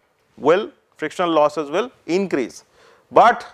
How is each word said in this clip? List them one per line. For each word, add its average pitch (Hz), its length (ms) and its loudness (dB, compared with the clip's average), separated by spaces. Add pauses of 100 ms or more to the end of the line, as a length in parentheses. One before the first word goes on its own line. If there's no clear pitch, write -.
(380)
will, 165 320 0 (260)
frictional 165 340 -4
losses 151 400 0
will 220 220 -4 (140)
increase. 165 580 -4 (480)
But 220 420 4